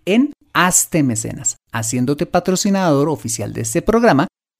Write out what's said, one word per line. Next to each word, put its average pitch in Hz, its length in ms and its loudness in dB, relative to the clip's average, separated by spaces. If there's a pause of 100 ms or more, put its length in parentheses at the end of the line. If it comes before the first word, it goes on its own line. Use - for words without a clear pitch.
en 247 260 2 (220)
Hazte 175 480 0
Mecenas, - 540 -4 (140)
haciéndote 123 540 -2
patrocinador 180 840 0
oficial 110 420 -6
de 110 80 -8
este 139 220 -2
programa 214 440 4 (340)